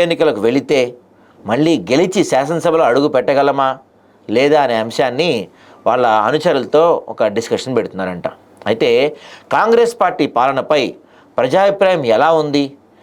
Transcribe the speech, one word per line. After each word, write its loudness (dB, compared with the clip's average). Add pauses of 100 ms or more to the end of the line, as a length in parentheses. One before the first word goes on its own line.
ఎన్నికలకు 0
వెళితే 0 (680)
మళ్ళీ 2 (180)
గెలిచి 0 (120)
శాసనసభలో 0
అడుగు 2
పెట్టగలమా 0 (680)
లేదా 2
అనే -2
అంశాన్ని -2 (580)
వాళ్ళ 2 (220)
అనుచరులతో 0 (300)
ఒక 0 (100)
డిస్కషన్ -4
పెడుతున్నారంట. -6 (420)
అయితే 0 (640)
కాంగ్రెస్ 2
పార్టీ -2 (140)
పాలనపై 0 (580)
ప్రజాభిప్రాయం 2 (120)
ఎలా 4 (120)
ఉంది, 0 (380)